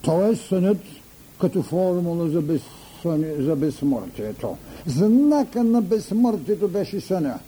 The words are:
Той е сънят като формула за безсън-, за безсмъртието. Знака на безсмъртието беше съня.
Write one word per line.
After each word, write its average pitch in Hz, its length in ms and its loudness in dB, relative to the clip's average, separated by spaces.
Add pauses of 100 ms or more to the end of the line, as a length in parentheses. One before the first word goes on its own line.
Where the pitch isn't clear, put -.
Той 180 300 2
е 226 40 2
сънят 185 460 0 (580)
като 180 240 0
формула 175 680 0
за 165 120 0
безсън-, 156 960 -4
за 147 160 2
безсмъртието. 110 1000 -4 (280)
Знака 240 800 2
на 233 180 4
безсмъртието 208 880 0
беше 196 340 -4
съня. 147 460 -2